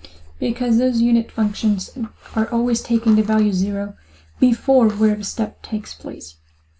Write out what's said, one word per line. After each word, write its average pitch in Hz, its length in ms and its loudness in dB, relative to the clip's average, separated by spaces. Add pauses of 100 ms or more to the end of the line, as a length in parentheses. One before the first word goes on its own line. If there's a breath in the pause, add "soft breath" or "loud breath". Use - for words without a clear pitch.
(380 loud breath)
because 240 400 0
those 240 240 2
unit 233 280 2
functions 208 680 -2 (360)
are 220 160 -2
always 240 320 0
taking 226 360 2
the 214 40 4
value 214 300 2
zero 202 420 -2 (460 soft breath)
before 254 480 4
whatever 208 340 2
step - 400 -6
takes - 320 -8
place. - 440 -14 (420)